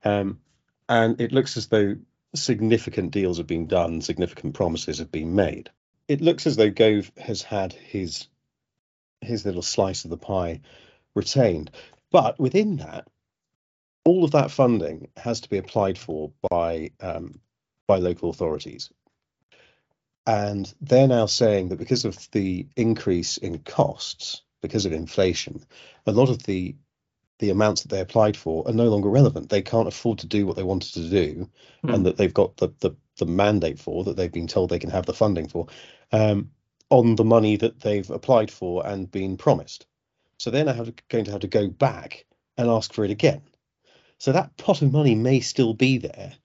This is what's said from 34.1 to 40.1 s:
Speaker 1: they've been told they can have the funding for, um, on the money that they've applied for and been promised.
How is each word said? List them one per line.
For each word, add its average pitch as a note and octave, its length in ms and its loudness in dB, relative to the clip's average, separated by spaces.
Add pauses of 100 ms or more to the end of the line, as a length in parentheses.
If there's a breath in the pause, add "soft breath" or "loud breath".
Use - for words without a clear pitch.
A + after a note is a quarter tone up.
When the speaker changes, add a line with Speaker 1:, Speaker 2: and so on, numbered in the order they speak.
Speaker 1:
they've F2+ 140 -4
been E2+ 160 -8
told F2+ 240 0
they F2 80 -2
can E2 120 -6
have F#2 160 -4
the F2 80 -6
funding F2+ 340 0
for, E2+ 180 -6 (460 loud breath)
um, G#2+ 380 2 (400)
on A#2 260 6
the A2 80 4
money A2 320 6
that A2+ 240 -2
they've G#2 280 -2
applied A2 440 2
for F2+ 340 -6
and G2 240 -8
been F#2+ 260 -4
promised. - 480 0 (540)